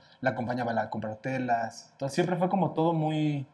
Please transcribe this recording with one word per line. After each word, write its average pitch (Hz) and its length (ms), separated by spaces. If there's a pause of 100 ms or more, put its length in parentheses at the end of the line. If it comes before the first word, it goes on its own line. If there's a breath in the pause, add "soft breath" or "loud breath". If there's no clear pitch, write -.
(200 soft breath)
La 127 100
acompañaba 120 420
a - 20
la, 110 160
comprar 107 260
telas. 123 760
Entonces, 139 220
siempre 175 220
fue 180 120
como 180 240
todo 160 200
muy 151 600